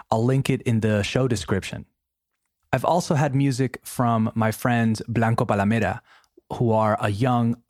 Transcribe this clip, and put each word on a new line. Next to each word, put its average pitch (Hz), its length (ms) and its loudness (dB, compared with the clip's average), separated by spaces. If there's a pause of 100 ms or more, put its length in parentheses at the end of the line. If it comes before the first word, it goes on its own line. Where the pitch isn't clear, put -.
(100)
I'll 113 120 0
link 131 280 0
it 127 100 0
in 113 200 0
the 107 220 2
show 131 240 0
description. 95 600 -4 (840)
I've 131 140 0
also 170 300 2
had 139 200 2
music 135 480 0
from 113 520 0
my 110 180 2
friends 113 560 0
Blanco 113 380 0
Palamera, 101 540 0 (520)
who 120 180 0
are 110 300 2
a 107 80 -8
young, 117 600 -2